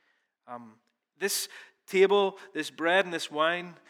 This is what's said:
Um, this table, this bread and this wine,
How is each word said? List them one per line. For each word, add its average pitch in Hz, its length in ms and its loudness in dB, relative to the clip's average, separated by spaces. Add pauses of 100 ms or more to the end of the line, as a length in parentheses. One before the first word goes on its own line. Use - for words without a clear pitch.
(480)
Um, 120 280 -18 (420)
this 196 320 -4 (360)
table, 196 520 4 (160)
this 151 160 -6
bread 165 340 2
and 180 80 -12
this 160 180 -8
wine, 170 440 -2 (160)